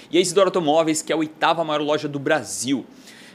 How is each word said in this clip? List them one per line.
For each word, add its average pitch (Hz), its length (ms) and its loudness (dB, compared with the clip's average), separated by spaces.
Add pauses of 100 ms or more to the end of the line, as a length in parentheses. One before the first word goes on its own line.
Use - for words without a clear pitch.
(100)
E 151 80 0
a - 20 4
Isidoro 180 280 2
Automóveis, 160 520 2
que - 120 -6
é - 20 2
a - 40 0
oitava 160 440 0
maior 151 180 -2
loja 151 280 -2
do 143 100 -6
Brasil. 135 680 -2 (500)